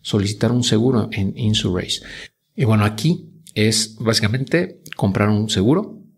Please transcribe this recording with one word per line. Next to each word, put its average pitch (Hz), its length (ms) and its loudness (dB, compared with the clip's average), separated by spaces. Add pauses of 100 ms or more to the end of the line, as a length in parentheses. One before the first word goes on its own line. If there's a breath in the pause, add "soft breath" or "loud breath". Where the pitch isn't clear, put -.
solicitar 104 500 0
un 123 120 0
seguro 117 480 2
en 98 260 -4
Insurace. 92 640 -2 (540 loud breath)
Y 135 100 0
bueno, 107 200 4
aquí 107 440 -2 (240)
es 110 460 0
básicamente 127 800 0 (140)
comprar 104 340 2
un 107 220 2
seguro 135 500 2 (160)